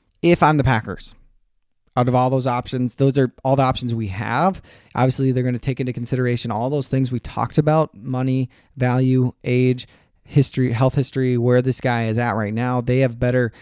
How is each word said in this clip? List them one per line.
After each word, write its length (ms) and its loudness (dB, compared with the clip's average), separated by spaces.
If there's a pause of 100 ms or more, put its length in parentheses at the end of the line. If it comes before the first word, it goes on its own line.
(220)
if 200 4
I'm 140 6
the 80 2
Packers, 500 -2 (840)
out 120 0
of 80 2
all 140 2
those 180 0
options, 480 -4
those 200 2
are 160 2 (120)
all 100 2
the 80 2
options 320 0
we 140 -4
have. 520 -2 (360)
Obviously, 340 2
they're 140 0
gonna 160 -2
take 180 -4
into 140 -4
consideration 580 -2
all 180 -2
those 200 -4
things 240 -2
we 80 -4
talked 360 -6
about, 400 2
money, 540 -2 (260)
value, 580 2 (100)
age, 420 0 (380)
history, 480 0
health 240 0
history, 420 0
where 240 4
this 180 -2
guy 260 -2
is 120 0
at 160 0
right 200 -2
now. 260 -2
They 180 0
have 220 0
better 420 0